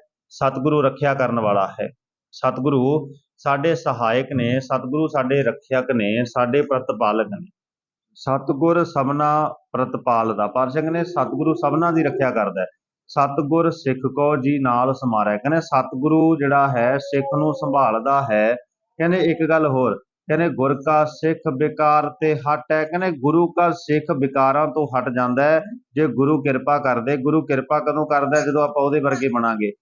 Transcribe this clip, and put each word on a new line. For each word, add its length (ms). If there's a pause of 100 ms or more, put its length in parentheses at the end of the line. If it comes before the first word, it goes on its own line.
(300)
ਸਤਿਗੁਰੂ 520
ਰੱਖਿਆ 320
ਕਰਨ 260
ਵਾਲਾ 300 (120)
ਹੈ। 80 (420)
ਸਤਿਗੁਰੂ 840 (240)
ਸਾਡੇ 380
ਸਹਾਇਕ 600
ਨੇ, 240
ਸਤਿਗੁਰੂ 480
ਸਾਡੇ 360
ਰੱਖਿਅਕ 480
ਨੇ, 340
ਸਾਡੇ 360
ਪ੍ਰਤਪਾਲਕ 680
ਨੇ। 180 (680)
"ਸਤਿਗੁਰ 680
ਸਭਨਾ 720 (180)
ਪ੍ਰਤਪਾਲਦਾ।" 760
ਪਾਤਸ਼ਾਹ 340
ਕਹਿੰਦੇ 220
ਸਤਿਗੁਰੂ 500
ਸਭਨਾ 380
ਦੀ 120
ਰੱਖਿਆ 280
ਕਰਦਾ 300
ਹੈ। 40 (420)
"ਸਤਿਗੁਰ 640
ਸਿੱਖ 260
ਕੋ 380
ਜੀ 240
ਨਾਲ 340
ਸਮਾਰੈ।" 440
ਕਹਿੰਦੇ 240
ਸਤਿਗੁਰੂ 760
ਜਿਹੜਾ 320
ਹੈ 300
ਸਿੱਖ 400
ਨੂੰ 160
ਸੰਭਾਲਦਾ 800
ਹੈ। 240 (420)
ਕਹਿੰਦੇ 200
ਇੱਕ 320
ਗੱਲ 180
ਹੋਰ, 300
ਕਹਿੰਦੇ 520
"ਗੁਰ 260 (100)
ਕਾ 200
ਸਿੱਖ 340 (180)
ਵਿਕਾਰ 520
ਤੇ 260
ਹਟ 260 (100)
ਹੈ।" 120
ਕਹਿੰਦੇ 280
ਗੁਰੂ 360
ਕਾ 240
ਸਿੱਖ 480
ਵਿਕਾਰਾਂ 480
ਤੋਂ 200 (100)
ਹਟ 180
ਜਾਂਦਾ 280
ਹੈ 180 (320)
ਜੇ 140
ਗੁਰੂ 340
ਕਿਰਪਾ 360
ਕਰਦੇ। 400
ਗੁਰੂ 240
ਕਿਰਪਾ 380
ਕਦੋਂ 260
ਕਰਦਾ? 360
ਜਦੋਂ 220
ਆਪਾਂ 200
ਉਹਦੇ 160
ਵਰਗੇ 280
ਬਣਾਂਗੇ। 440 (100)